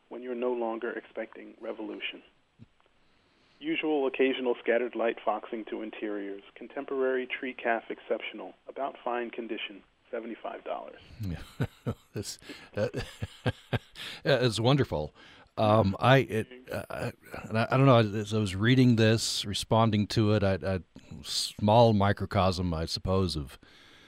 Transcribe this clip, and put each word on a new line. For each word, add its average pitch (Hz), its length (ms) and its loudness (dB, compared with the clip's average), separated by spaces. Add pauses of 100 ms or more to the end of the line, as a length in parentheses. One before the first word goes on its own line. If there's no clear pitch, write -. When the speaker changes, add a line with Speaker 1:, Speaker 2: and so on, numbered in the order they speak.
(100)
Speaker 1:
When 120 120 -12
You're 123 120 -8
No 123 180 -2
Longer 113 400 -4
Expecting 110 680 -12
Revolution. 107 580 -10 (1400)
Usual 151 460 0
occasional 131 560 0
scattered 117 320 0
light 113 300 -2
foxing 107 460 -6
to 107 100 -8
interiors, 104 640 -8 (120)
contemporary 131 720 -4
tree 127 280 -8
calf 113 340 -2
exceptional, - 640 -8 (160)
about - 340 -8
fine 120 280 -6
condition, 110 500 -10 (300)
seventy-five 113 540 -10
dollars. 69 360 -10 (260)
Speaker 2:
Yeah. - 380 -8 (220)
<laughs> 117 60 -6 (200)
This, - 260 -10 (360)
that, 104 200 -4
<laughs> - 500 -10 (800)
yeah, 143 180 4
it's 117 180 0
wonderful. 110 520 0 (440)
Um, 107 440 4
I, 127 180 6
it, 110 280 -2 (440)
I, - 220 -6 (360)
and 110 100 -2
I, 117 120 2
I 131 60 4
don't 135 100 6
know, 123 120 10
as 104 360 0
I 110 40 2
was 98 180 0
reading 123 400 6
this, 110 480 2
responding 104 640 2
to 107 260 4
it, 101 100 2
I, 95 200 2
I, 95 140 0 (460)
small 113 680 4
microcosm, 95 840 2
I 82 120 -4
suppose, 95 500 0
of, 69 220 -10 (500)